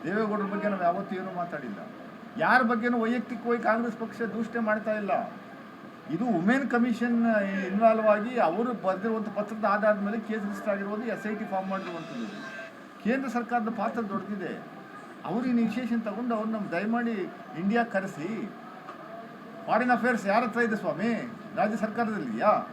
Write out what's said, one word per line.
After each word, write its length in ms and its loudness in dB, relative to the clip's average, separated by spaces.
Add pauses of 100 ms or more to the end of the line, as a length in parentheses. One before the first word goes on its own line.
ದೇವೇಗೌಡರ 400 0
ಬಗ್ಗೆ 260 -2
ನಾವು 140 0
ಯಾವತ್ತೂ 320 0
ಏನೂ 200 -6
ಮಾತಾಡಿಲ್ಲ. 420 -6 (600)
ಯಾರ 240 6
ಬಗ್ಗೆನೂ 380 2
ವೈಯಕ್ತಿಕವಾಗಿ 640 0
ಕಾಂಗ್ರೆಸ್ 340 2
ಪಕ್ಷ 240 -6
ದೂಷಣೆ 380 -2
ಮಾಡ್ತಾ 320 0
ಇಲ್ಲ. 400 0 (800)
ಇದು 160 0
ವುಮೆನ್ 440 4
ಕಮಿಷನ್ 560 2 (180)
ಇನ್ವಾಲ್ವ್ 640 4
ಆಗಿ 320 4
ಅವರು 340 4
ಬರೆದಿರುವಂಥ 640 0
ಪತ್ರದ 340 -2
ಆಧಾರದ 300 4
ಮೇಲೆ 200 0
ಕೇಸ್ 240 -4
ರಿಜಿಸ್ಟರ್ 260 -4
ಆಗಿರುವುದು, 340 -2
ಎಸ್ 240 -4
ಐ 80 -2
ಟಿ 100 -6
ಫಾರ್ಮ್ 240 -2
ಮಾಡಿರುವಂಥದ್ದು. 560 -6 (800)
ಕೇಂದ್ರ 260 0
ಸರ್ಕಾರದ 400 0
ಪಾತ್ರ 320 -2
ದೊಡ್ಡದಿದೆ. 580 -4 (640)
ಅವರು 200 0
ಇನಿಷಿಯೇಷನ್ 560 2
ತಗೊಂಡು 340 -2
ಅವ್ರನ್ನ 200 0 (160)
ದಯಮಾಡಿ 580 0 (280)
ಇಂಡಿಯಾ 260 4
ಕರೆಸಿ. 680 -2 (1160)
ಫಾರಿನ್ 240 4
ಅಫೇರ್ಸ್ 360 4
ಯಾರ 160 6
ಹತ್ರ 160 -2
ಇದೆ 160 2
ಸ್ವಾಮಿ? 560 0 (240)
ರಾಜ್ಯ 220 2
ಸರ್ಕಾರದಲ್ಲಿದೆಯಾ? 960 2